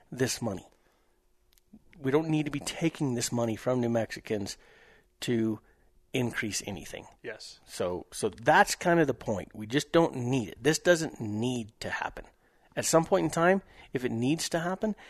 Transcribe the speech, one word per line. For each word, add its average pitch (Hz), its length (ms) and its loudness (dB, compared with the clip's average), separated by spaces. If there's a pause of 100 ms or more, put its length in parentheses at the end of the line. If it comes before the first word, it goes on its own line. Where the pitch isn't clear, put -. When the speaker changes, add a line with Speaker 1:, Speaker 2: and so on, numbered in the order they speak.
(100)
Speaker 1:
this 127 300 -2
money. 101 240 -4 (1400)
We 135 100 -2
don't 156 180 2
need 151 180 2
to 143 40 -6
be 143 100 -4
taking 156 540 -2
this 120 160 -2
money 120 260 0
from 127 240 0
New 120 100 0
Mexicans 110 680 -2 (640)
to 110 400 0 (540)
increase 117 520 -2
anything. - 400 -10 (160)
Speaker 2:
Yes. - 440 -14
Speaker 1:
So, 90 440 -6
so - 200 -4
that's 147 440 4
kind 170 240 4
of 156 80 6
the 131 80 0
point. - 400 -6
We 107 120 -10
just 131 260 0
don't 165 240 4
need 123 340 0
it. - 120 -16
This 151 160 2
doesn't 160 420 2
need 113 600 -4
to 92 100 -8
happen. - 340 -6 (520)
At - 100 -2
some 160 180 4
point 180 200 2
in 156 60 -2
time, 180 300 4 (320)
if 127 140 -4
it 123 60 -2
needs 127 380 0
to 165 100 -2
happen, 185 340 -2 (160)